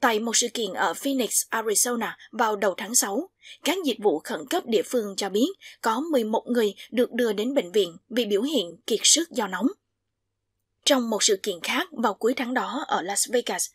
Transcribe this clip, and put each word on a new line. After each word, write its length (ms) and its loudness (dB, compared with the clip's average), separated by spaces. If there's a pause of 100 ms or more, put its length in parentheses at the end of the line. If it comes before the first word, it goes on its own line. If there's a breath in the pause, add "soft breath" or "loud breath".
Tại 180 4
một 180 0
sự 120 2
kiện 240 -4
ở 220 0
Phoenix, 360 0 (200)
Arizona 600 0 (220 loud breath)
vào 240 2
đầu 200 2
tháng 180 -4
sáu, 360 0 (340 loud breath)
các 200 2
dịch 140 0
vụ 200 4
khẩn 320 -8
cấp 160 -2
địa 160 2
phương 340 -2
cho 120 -2
biết 200 2 (320 loud breath)
có 200 0
mười 240 2
một 220 -2
người 280 2 (160 loud breath)
được 220 0
đưa 200 0
đến 220 -2
bệnh 180 0
viện 240 2 (120)
vì 160 0
biểu 180 0
hiện 340 -2 (100)
kiệt 160 2
sức 280 2
do 160 -2
nóng. 200 0 (1160)
Trong 260 2
một 120 -2
sự 200 4
kiện 200 -4
khác 300 -2
vào 220 0
cuối 200 0
tháng 200 -4
đó 340 -2
ở 140 0
Las 300 -2
Vegas, 420 -2